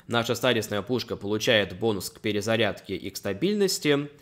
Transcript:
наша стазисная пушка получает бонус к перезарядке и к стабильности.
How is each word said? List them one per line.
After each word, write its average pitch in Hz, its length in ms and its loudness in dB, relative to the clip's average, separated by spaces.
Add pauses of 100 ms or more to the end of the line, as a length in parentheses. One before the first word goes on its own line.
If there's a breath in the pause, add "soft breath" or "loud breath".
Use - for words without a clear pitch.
наша 117 300 0
стазисная 107 460 0
пушка 107 340 -2
получает 101 600 0
бонус 104 340 -2
к - 100 -20
перезарядке 104 720 0
и 92 160 -6
к - 60 -10
стабильности. 151 920 0 (120 loud breath)